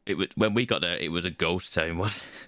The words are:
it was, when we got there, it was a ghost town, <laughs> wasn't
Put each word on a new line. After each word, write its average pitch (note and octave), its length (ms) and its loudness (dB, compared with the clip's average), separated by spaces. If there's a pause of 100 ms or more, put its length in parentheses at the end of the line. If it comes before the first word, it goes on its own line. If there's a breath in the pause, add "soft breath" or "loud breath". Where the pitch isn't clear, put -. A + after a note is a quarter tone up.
it G2+ 100 0
was, F#2 200 -2
when G#2+ 180 4
we A#2+ 120 4
got F2 160 2
there, F2 160 0
it D#2+ 120 -2
was E2+ 140 0
a F#2 60 0
ghost E2+ 420 0
town, E2 260 0
<laughs> - 0 -
wasn't G2 260 -2 (240 loud breath)